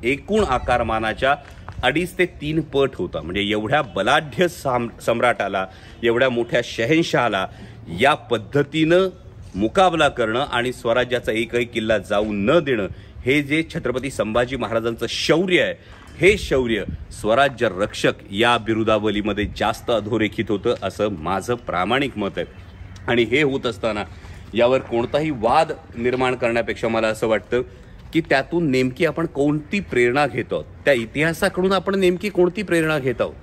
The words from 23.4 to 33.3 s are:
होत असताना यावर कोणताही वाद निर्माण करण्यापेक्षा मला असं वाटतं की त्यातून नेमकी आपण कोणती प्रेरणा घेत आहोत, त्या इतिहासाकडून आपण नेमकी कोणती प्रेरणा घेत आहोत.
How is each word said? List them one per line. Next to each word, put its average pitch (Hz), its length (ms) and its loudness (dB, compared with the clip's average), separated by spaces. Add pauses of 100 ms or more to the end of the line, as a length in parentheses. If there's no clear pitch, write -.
होत 135 240 0
असताना 107 380 -4 (500)
यावर 120 260 4
कोणताही 131 520 -2
वाद 139 400 2 (260)
निर्माण 127 380 0
करण्यापेक्षा 117 520 -2
मला 113 200 2
असं 110 200 0
वाटतं 110 340 0 (520)
की 160 80 2
त्यातून 156 500 2
नेमकी 127 340 2
आपण 160 200 0
कोणती 147 540 0
प्रेरणा 123 480 2
घेत 117 240 -4
आहोत, 80 140 -4 (200)
त्या 143 80 6
इतिहासाकडून 160 800 0
आपण 196 280 0
नेमकी 180 300 2
कोणती 180 340 2
प्रेरणा 160 360 2
घेत 127 200 -2
आहोत. 90 240 0